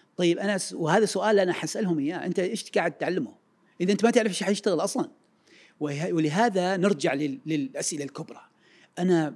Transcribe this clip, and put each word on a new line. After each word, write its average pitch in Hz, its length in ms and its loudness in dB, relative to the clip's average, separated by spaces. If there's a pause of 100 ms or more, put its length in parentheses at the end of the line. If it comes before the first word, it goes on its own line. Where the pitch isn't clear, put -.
(160)
طيب، 175 220 2
أنا 196 200 -2
س-، - 140 -8
وهذا 175 320 2
سؤال 202 340 2
أنا 180 140 4
حسألهم 175 460 -2
إياه، 151 280 -4
أنت 180 120 -2
إيش 190 320 -4
قاعد 175 220 0
تعلمه؟ 160 420 -4 (460)
إذا 180 120 2
أنت 202 120 2
ما 233 60 4
تعرف 226 180 4
إيش 185 140 -4
حيشتغل 190 380 0
أصلًا. 196 300 -2 (680)
وه-، 147 320 -4
ولهذا 180 640 2
نرجع 170 380 2
لل-، 139 320 -4
للأسئلة 147 580 -4
الكبرى. - 360 -12 (580)
أنا 170 380 2